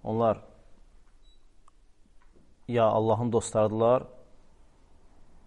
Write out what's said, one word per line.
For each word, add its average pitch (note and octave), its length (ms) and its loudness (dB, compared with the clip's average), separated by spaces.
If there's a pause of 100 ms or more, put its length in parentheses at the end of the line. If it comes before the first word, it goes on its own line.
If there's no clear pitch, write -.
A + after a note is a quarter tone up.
onlar A2 360 -2 (2250)
ya A#2 180 2
Allahın A2 460 0
dostlarıdırlar, A2+ 760 0 (1400)